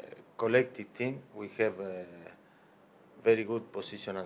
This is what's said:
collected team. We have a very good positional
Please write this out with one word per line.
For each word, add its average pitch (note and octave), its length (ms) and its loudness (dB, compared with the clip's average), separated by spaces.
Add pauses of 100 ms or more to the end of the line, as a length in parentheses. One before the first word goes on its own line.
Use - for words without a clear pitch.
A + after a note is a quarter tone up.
(380)
collected A2+ 580 4
team. C3+ 260 -4 (140)
We G#2 140 -8 (100)
have G2+ 200 2
a F#2 240 -6 (1200)
very A2+ 200 6
good A2+ 280 -4
positional G2 540 -6